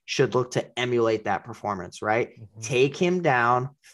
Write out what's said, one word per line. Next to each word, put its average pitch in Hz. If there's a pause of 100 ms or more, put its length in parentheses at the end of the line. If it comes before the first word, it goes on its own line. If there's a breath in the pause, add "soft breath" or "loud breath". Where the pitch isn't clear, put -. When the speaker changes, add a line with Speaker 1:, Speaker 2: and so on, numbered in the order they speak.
Speaker 1:
should -
look 123
to -
emulate 117
that 98
performance, 101
right? 110
Speaker 2:
Mm-hmm. 110
Speaker 1:
Take 127
him 180
down, 123 (240)